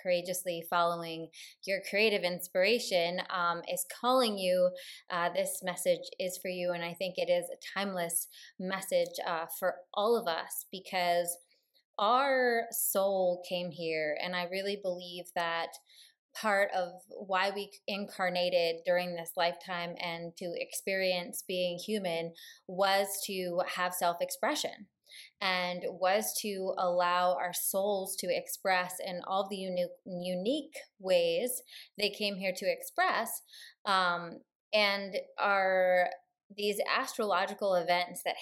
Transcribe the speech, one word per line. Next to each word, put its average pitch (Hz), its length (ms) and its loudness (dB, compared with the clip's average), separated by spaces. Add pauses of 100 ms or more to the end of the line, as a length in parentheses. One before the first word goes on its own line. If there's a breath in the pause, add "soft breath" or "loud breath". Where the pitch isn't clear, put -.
Courageously 180 680 -2
Following 170 640 0 (360 loud breath)
Your 190 220 -2
Creative 202 360 2
Inspiration, 180 1040 2
um, 170 380 0
is 175 180 -4 (160)
calling 240 360 4
you, 180 320 4 (420 loud breath)
uh, 175 200 0
this 190 320 -2
message 180 460 0 (100)
is 185 220 -4
for 196 80 -6
you. 180 220 -2
And 170 120 -4
I 170 100 -4
think 180 240 -6
it 175 120 2
is 175 200 4
a - 300 -8
timeless 180 480 -2 (320 loud breath)
message, 185 540 0 (140)
uh, 165 180 -2 (140)
for - 160 0 (180)
all 220 220 4
of 202 120 0
us, - 440 -4
because 175 680 0 (640 soft breath)
our 247 720 4
soul 190 760 2
came 180 220 -4
here. 160 540 -2
And 180 120 -2
I 175 100 0
really 196 360 -2
believe 175 440 -6 (100)
that 165 340 0 (680 loud breath)
part 202 380 4
of 180 120 0 (200)
why 190 400 0
we 202 220 -6 (160)
incarnated 180 880 0 (100)
during 180 300 2
this 165 200 -8
lifetime 175 640 -2
and 170 380 -6
to 175 200 -6
experience 185 920 -2
being 180 320 -2
human 175 520 -2 (360 loud breath)
was 196 400 4 (180)
to 180 340 -2 (160)
have 180 160 0
self-expression 185 960 0 (560 loud breath)
and 180 460 0
was 185 520 2
to 190 380 -2
allow 180 560 4
our 170 200 -2
souls 196 640 0
to 185 140 -6
express 180 720 0
in 180 220 -6
all 196 240 0
the 208 60 -6
uni-, 180 340 -2 (160)
unique 180 720 -4 (240)
ways 185 640 2 (340 loud breath)
they 202 140 0
came 202 240 -2
here 190 200 -2
to 185 160 -2
express. 226 720 -2 (460 loud breath)
Um, 175 540 2 (300)
and 202 440 2 (240)
our, 185 680 6 (460)
these 208 220 0 (180)
astrological 202 800 0
events 175 520 2
that 175 160 0